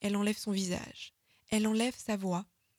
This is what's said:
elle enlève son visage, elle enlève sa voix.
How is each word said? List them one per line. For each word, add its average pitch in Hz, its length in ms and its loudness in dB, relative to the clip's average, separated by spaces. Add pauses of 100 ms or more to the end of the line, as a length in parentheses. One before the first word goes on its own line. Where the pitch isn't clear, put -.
elle 202 160 0
enlève 208 220 2
son - 120 -4
visage, - 640 -4 (360)
elle 214 180 4
enlève 226 280 2
sa 214 200 -2
voix. 190 300 -2 (320)